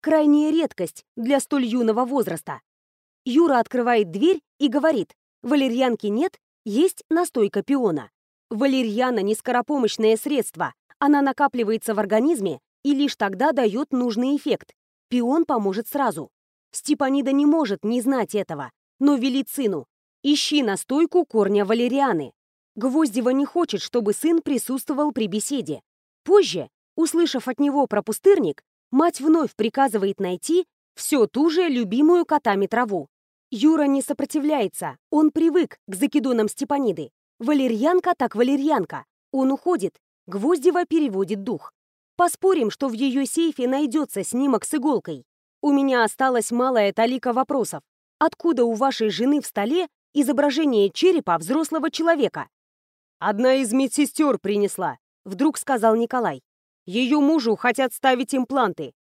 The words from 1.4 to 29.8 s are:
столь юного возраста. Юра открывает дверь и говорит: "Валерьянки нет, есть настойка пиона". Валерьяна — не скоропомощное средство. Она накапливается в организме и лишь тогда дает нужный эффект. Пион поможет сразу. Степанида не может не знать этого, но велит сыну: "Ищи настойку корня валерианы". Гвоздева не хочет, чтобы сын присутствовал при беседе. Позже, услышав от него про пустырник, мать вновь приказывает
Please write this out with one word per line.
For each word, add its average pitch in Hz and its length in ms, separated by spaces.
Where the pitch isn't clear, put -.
столь 269 240
юного 233 400
возраста. 190 560
Юра 277 340
открывает 233 520
дверь 294 320
и 277 100
говорит: 262 460
"Валерьянки 247 640
нет, 254 300
есть 262 420
настойка 262 540
пиона". 185 480
Валерьяна — 247 720
не 202 120
скоропомощное 233 840
средство. 214 560
Она 285 240
накапливается 240 720
в 196 40
организме 214 600
и 285 100
лишь 277 240
тогда 208 360
дает 247 380
нужный 247 460
эффект. - 380
Пион 247 380
поможет 214 420
сразу. 220 400
Степанида 269 600
не 285 140
может 277 400
не 240 160
знать 254 320
этого, 151 360
но 285 140
велит 262 340
сыну: 196 380
"Ищи 294 400
настойку 285 640
корня 208 400
валерианы". 220 720
Гвоздева 247 540
не 277 160
хочет, 311 340
чтобы 220 320
сын 330 300
присутствовал 269 680
при 226 140
беседе. 196 540
Позже, 202 460
услышав 320 540
от 254 100
него 285 280
про 208 160
пустырник, 240 600
мать 320 280
вновь 311 380
приказывает 208 640